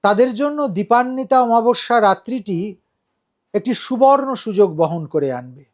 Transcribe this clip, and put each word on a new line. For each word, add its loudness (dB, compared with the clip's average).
তাদের 4
জন্য -2
দীপান্বিতা 0
অমাবস্যা 0
রাত্রিটি -2
একটি -4
সুবর্ণ 2
সুযোগ 0
বহন -2
করে -2
আনবে। -20